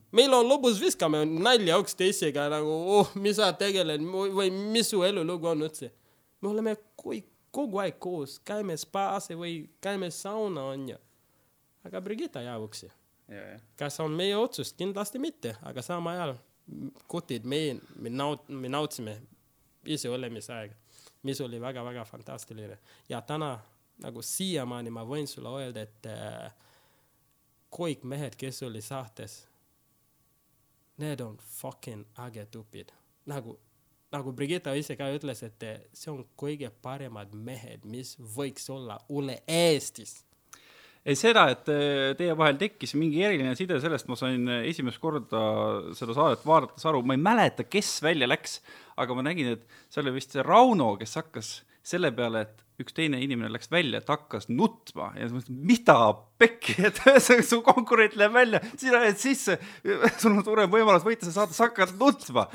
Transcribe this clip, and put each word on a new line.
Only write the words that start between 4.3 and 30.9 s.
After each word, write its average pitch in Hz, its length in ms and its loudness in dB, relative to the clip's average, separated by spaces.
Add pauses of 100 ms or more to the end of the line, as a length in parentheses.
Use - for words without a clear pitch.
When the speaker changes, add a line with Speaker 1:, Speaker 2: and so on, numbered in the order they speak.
Speaker 1:
või 190 180 0
mis 208 380 0
su 190 140 0
elulugu 175 440 -2
on 160 140 -2
üldse? 156 300 -8 (500)
Me 196 80 -4
oleme 214 260 -2 (220)
kui-, - 260 -8 (280)
kogu 233 260 -4
aeg 190 220 -4
koos, 170 400 -8
käime 202 380 -6
spaas 196 520 -4
või 170 400 -10 (120)
käime 190 300 -4
sauna, 196 520 -6
on 135 260 -8
ju. - 60 -12 (880)
Aga 185 160 -10
Brigitta 214 380 -8
ajab 120 240 -10
uksi. 107 260 -14 (400)
Speaker 2:
Jaa, 101 220 -16
jah. 107 100 -20 (160)
Speaker 1:
Kas 147 220 -6
on 156 120 -4
meie 185 240 -2
otsus? 226 380 -4
Kindlasti 202 460 -6
mitte, 262 420 -8
aga 127 200 -12
samal 170 340 -6
ajal, 156 200 -6 (720)
kutid, 123 380 -8
me, 143 340 -4 (160)
me 117 140 -12
naut-, 143 400 -6
me 131 200 -10
nautsime, 127 520 -6 (640)
ise 143 240 -6
olemisaega, 117 640 -10 (500)
mis 135 180 -6
oli 120 180 -10
väga, 123 240 -10
väga 120 220 -12
fantastiline. 110 720 -18 (320)
Ja 120 120 -10
täna, 147 380 -8 (400)
nagu 117 220 -14
siiamaani 123 680 -6
ma 113 160 -12
võin 143 220 -8
sulle 123 220 -14
öelda, 127 320 -10
et, - 240 -18
äh, 110 460 -12 (1200)
kõik 165 320 -6
mehed, 135 320 -10
kes 131 280 -12
oli 113 180 -10
saates, 113 680 -14 (1500)